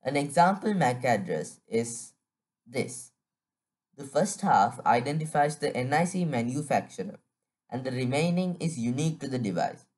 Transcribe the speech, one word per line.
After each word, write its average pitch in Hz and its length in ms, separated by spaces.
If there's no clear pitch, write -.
An 139 140
example 175 560
mac 127 320
address 92 600
is - 460
this. - 440
The 143 80
first 151 360
half 120 460
identifies 147 720
the - 180
N 123 160
I 165 120
C 180 200
manufacturer, 120 920
and 127 160
the 131 60
remaining 165 720
is 160 180
unique 127 420
to 139 80
the 131 100
device. 92 460